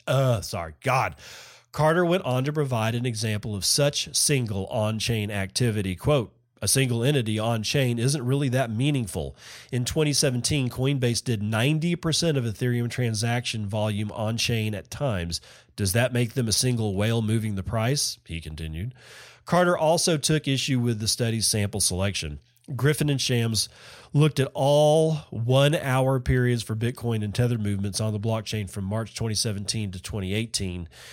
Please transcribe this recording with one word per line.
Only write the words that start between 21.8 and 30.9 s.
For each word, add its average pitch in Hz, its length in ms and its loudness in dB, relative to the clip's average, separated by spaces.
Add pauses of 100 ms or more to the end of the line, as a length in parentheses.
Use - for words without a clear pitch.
selection. 90 580 -2 (360)
Griffin 147 360 2
and 135 100 0
Shams 113 480 0 (460)
looked 147 260 4
at 131 140 0
all 151 600 4 (140)
one-hour 131 920 4
periods 123 420 2
for 113 120 -6
Bitcoin 113 480 -2
and 104 120 -4
Tether 120 240 2
movements 101 420 -2
on 110 140 -2
the 104 60 -4
blockchain 110 500 -4
from 101 140 -6
March 107 300 -4
twenty 113 200 -2
seventeen 104 560 -4
to 92 100 -10
twenty 95 320 -6
eighteen 98 560 -4 (240)